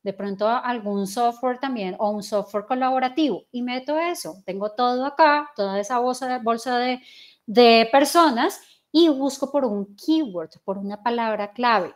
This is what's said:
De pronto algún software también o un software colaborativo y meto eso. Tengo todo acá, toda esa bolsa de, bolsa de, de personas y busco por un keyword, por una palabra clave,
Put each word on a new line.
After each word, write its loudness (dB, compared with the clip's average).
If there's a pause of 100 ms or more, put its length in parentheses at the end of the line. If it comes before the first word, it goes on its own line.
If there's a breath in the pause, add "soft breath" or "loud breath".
De -6
pronto -4
algún -2
software -2
también -6
o 0
un -6
software -4
colaborativo 0
y -8
meto -4
eso. -6 (100)
Tengo -6
todo -2
acá, 4
toda -4
esa -2
bolsa -2
de, -4
bolsa -2
de, -4 (420 loud breath)
de 6
personas 2 (320 soft breath)
y 4
busco -2
por 0
un -4
keyword, -4 (140)
por -6
una -10
palabra -2
clave, 0